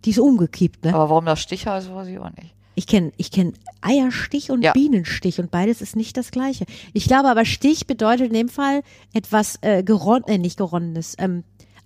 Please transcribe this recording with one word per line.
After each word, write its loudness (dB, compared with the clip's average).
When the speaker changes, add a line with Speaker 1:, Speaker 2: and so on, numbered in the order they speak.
Speaker 1:
Die 0
ist 0
umgekippt, 2
ne? 2
Speaker 2:
Aber 4
warum 2
das 0
Stich -10
heißt, -6
weiß -12
ich -12
auch -14
nicht. -20
Speaker 1:
Ich -6
kenn, 2
ich -8
kenn 0
Eierstich -2
und 0
Speaker 2:
Ja. 4
Speaker 1:
Bienenstich 0
und -6
beides 0
ist -10
nicht -6
das -6
Gleiche. -4
Ich -2
glaube 4
aber, 4
Stich 0
bedeutet 0
in -2
dem 0
Fall -2
etwas, -2
äh, 2
geron-, 2
äh, 0
nicht -4
geronnenes. -6
Ähm, -4